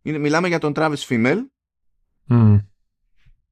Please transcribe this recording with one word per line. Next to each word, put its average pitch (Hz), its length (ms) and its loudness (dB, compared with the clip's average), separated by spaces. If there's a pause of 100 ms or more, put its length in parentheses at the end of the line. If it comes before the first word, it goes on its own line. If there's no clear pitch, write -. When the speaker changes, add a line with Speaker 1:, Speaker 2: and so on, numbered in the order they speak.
Speaker 1:
Είναι, 151 160 -8
μιλάμε 151 300 -2
για 165 120 -2
τον 147 160 -4
Travis 151 200 -2 (120)
Fimmel, 131 320 0 (880)
Speaker 2:
Μμμ. 113 280 4 (960)